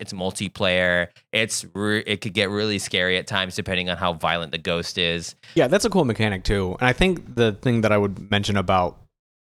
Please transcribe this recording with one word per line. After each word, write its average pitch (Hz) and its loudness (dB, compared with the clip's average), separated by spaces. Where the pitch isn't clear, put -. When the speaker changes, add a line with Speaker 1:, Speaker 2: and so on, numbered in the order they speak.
Speaker 1:
It's - -12
multiplayer. 90 0
It's - -2
re-, 104 0
it 101 -4
could 101 -8
get 98 0
really 104 -2
scary 92 0
at - -6
times 92 -4
depending 90 -4
on 87 -4
how 90 -2
violent 82 -2
the 80 -4
ghost 85 -4
is. 85 -2
Speaker 2:
Yeah, 147 4
that's 190 2
a 220 0
cool 180 4
mechanic 104 0
too. 95 0
And 127 2
I 127 4
think 180 0
the 117 4
thing 117 2
that 107 4
I 104 6
would 101 -2
mention 104 2
about, 92 2